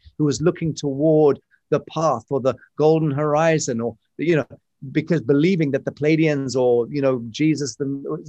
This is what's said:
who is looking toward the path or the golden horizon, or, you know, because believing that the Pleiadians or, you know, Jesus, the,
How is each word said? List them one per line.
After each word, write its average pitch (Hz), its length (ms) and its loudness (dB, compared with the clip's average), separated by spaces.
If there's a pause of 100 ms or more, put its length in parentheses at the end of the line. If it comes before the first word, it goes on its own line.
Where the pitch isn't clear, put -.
(180)
who 151 100 0
is 127 140 -2
looking 165 320 -2
toward 147 680 2 (320)
the 147 100 2
path 151 480 -4
or 139 100 -2
the 123 160 0 (220)
golden 156 340 2
horizon, 151 720 0
or, 113 140 -4 (220)
you 160 180 0
know, 135 100 0 (460)
because 151 300 -2
believing 143 500 2
that 131 140 -2
the 135 60 -8
Pleiadians 147 640 0
or, 120 340 2
you 143 120 -4
know, 131 280 0
Jesus, 143 460 -2
the, 139 540 -6